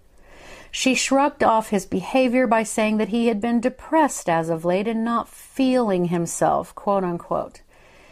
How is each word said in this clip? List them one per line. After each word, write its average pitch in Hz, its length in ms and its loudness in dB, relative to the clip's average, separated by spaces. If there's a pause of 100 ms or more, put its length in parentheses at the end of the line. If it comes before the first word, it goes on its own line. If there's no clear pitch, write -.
(720)
She 262 240 0
shrugged 277 480 0
off 220 260 2
his 190 160 -2
behavior 254 600 0
by 220 160 2
saying 214 340 -2
that 214 120 -2
he 233 180 0
had 208 140 0
been 233 180 0
depressed 254 720 0
as 165 200 0
of 165 160 -4
late 185 220 0
and 226 160 -2
not 233 240 -2
feeling 247 800 0
himself, 165 680 0
quote 196 300 -2
unquote. 175 580 -6 (500)